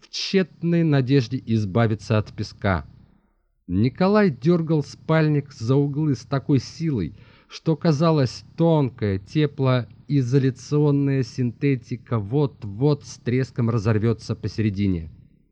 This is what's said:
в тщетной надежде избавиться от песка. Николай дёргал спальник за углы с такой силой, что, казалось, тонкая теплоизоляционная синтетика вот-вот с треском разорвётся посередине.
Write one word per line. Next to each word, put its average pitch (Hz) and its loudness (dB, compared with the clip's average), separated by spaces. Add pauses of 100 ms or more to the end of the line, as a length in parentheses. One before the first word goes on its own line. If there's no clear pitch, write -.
в - -20
тщетной 170 -2
надежде 135 2
избавиться 110 0
от 107 -2
песка. 98 -4 (800)
Николай 185 2
дёргал 156 0
спальник 151 -2
за 117 0
углы 143 0
с - -14
такой 139 0
силой, 123 -6 (300)
что, - -4
казалось, 156 0 (100)
тонкая 139 0
теплоизоляционная 139 0
синтетика 123 -4
вот-вот 123 -2
с - -18
треском 123 -2
разорвётся 110 0
посередине. 98 -2 (420)